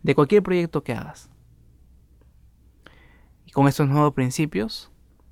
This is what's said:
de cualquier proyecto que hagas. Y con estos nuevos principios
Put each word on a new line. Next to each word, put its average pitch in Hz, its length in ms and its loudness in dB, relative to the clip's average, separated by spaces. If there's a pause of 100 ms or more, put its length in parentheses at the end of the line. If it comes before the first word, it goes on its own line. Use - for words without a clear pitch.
de 139 120 0
cualquier 190 280 4
proyecto 175 400 -2
que 127 100 -8
hagas. - 360 -12 (2250)
Y - 60 -20
con 139 160 2
estos 139 200 0
nuevos 147 260 2
principios 151 800 -4 (400)